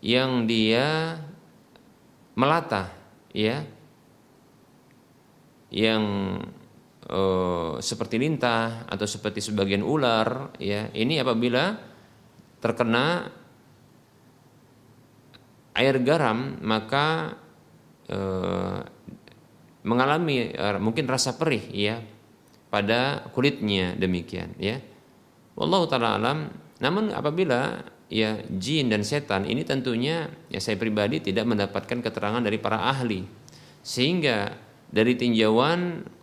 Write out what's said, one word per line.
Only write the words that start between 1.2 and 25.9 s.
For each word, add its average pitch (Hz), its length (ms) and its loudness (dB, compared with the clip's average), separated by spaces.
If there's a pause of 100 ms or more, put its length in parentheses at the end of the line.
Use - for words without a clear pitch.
melata, 123 560 0 (440)
ya, 117 280 -2 (2000)
yang, 110 320 2 (1000)
eh, 90 760 0
seperti 113 360 -4
lintah 113 720 0
atau 101 160 -4
seperti 104 400 -6
sebagian 101 400 0
ular, 120 720 0
ya, 101 400 -4
ini 135 240 2
apabila 123 560 2 (840)
terkena 123 680 2 (2500)
air 131 240 6
garam 131 640 2
maka, 143 720 0 (720)
eh, 92 720 -2 (1080)
mengalami, 131 640 2
eh, 101 320 0
mungkin 113 240 0
rasa 127 320 0
perih, 151 240 0 (100)
ya, 104 300 -2 (640)
pada 113 640 0
kulitnya, 107 640 0
demikian, 90 640 -2
ya. 110 220 -4 (760)
Wallahu 175 320 2
taala 117 320 2